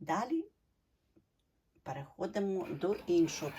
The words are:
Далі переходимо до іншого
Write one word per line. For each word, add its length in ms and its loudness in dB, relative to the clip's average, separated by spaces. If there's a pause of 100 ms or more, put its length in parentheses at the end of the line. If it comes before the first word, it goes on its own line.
Далі 440 -2 (1400)
переходимо 880 -2
до 240 0
іншого 640 2